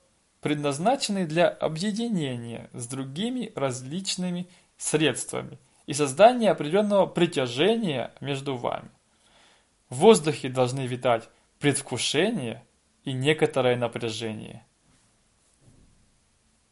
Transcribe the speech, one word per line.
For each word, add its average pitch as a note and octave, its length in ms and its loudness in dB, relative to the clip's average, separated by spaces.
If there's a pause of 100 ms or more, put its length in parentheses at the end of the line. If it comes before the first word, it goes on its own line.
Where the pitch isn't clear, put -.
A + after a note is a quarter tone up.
(400)
предназначенный E3+ 880 0
для D#3+ 220 2
объединения D#3 1300 -4
с A#2+ 140 -10
другими C#3+ 680 -6
различными F3 920 -6 (300)
средствами C3 800 -2 (280)
и D3 60 -6
создания F#3 580 6
определенного F#3+ 560 2
притяжения E3 1160 0
между C3+ 340 -4
вами. B2 340 -6 (1000)
В B2+ 80 -12
воздухе D3+ 520 6
должны B2+ 380 0
витать B2 420 0 (300)
предвкушение C#3 1040 -2 (400)
и C#3 100 -6
некоторое C3+ 640 2
напряжение. A2+ 920 -6 (2000)